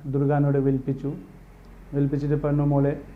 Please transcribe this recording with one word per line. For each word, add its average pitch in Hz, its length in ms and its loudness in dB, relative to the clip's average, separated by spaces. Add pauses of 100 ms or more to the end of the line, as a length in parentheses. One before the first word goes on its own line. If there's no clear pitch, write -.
ദുർഗാനോട് 143 520 2
വിളിപ്പിച്ചു. 135 560 -2 (800)
വിളിപ്പിച്ചിട്ട് 147 480 0
പറഞ്ഞു, 147 220 2
"മോളെ, 143 380 2 (140)